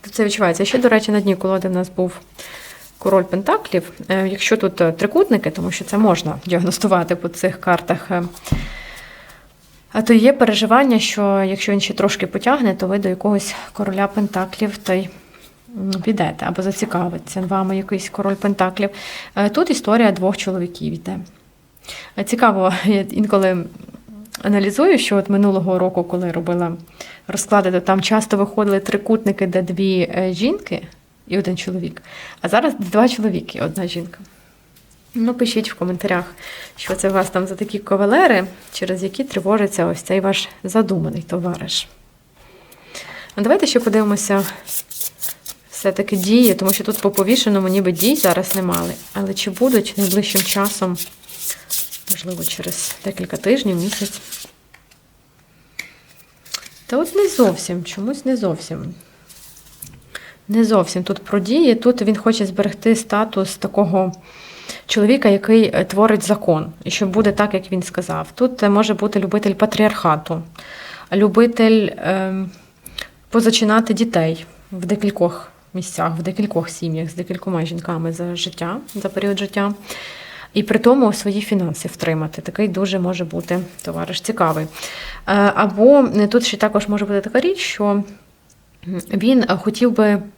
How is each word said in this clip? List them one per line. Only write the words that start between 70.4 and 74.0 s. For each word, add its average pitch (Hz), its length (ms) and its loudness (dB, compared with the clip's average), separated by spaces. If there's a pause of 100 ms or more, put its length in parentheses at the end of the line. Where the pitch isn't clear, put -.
любитель, 220 840 4
ем, 190 540 -2 (800)
позачинати 226 640 4
дітей 165 520 0 (260)